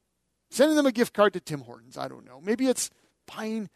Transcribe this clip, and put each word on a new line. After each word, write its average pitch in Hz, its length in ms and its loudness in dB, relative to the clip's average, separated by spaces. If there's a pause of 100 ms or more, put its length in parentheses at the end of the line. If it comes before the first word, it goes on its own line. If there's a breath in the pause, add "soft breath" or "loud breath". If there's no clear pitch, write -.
(500)
sending 302 260 4
them 285 100 4
a 254 60 2
gift 214 200 0
card 208 220 2
to 180 60 -6
Tim 147 200 -10
Hortons. 120 380 -18
I 131 100 -6
don't 131 160 -16
know. 123 180 -20
Maybe 226 240 -2
it's 247 220 0 (380 soft breath)
buying 220 500 -8